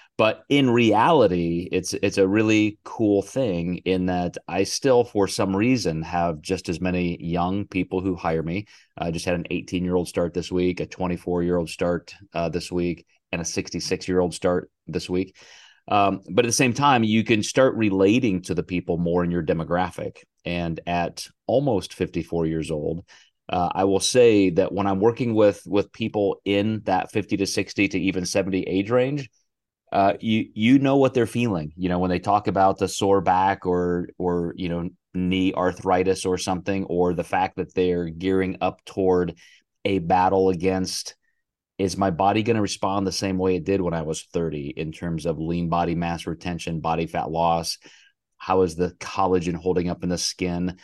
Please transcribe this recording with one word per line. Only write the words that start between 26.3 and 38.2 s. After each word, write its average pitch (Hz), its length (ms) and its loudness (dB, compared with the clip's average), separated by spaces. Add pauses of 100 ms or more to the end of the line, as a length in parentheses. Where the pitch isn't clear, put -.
in 104 400 0
that - 300 -2
fifty 104 240 -2
to 95 80 0
sixty 98 420 0
to 95 100 -4
even 90 280 -2
seventy 95 380 -2
age 98 260 -2
range, 131 400 0 (640)
uh, 98 280 4
you, 110 340 0
you 113 240 6
know 139 200 2
what 131 180 4
they're 120 100 4
feeling, 95 500 -2
you 90 140 -2
know, 90 80 0
when 92 140 0
they 90 80 0
talk 101 260 2
about 95 320 2
the 95 100 0
sore 98 340 2
back 95 440 0
or, 90 420 0 (120)
or, 87 360 -2
you 87 140 -6
know, 85 180 -4 (280)
knee 92 360 2
arthritis 92 760 2
or 92 100 0
something, 95 460 -4
or 87 320 0
the 85 80 -4
fact 95 320 -2
that 90 180 -8
they're 87 340 0
gearing 92 540 0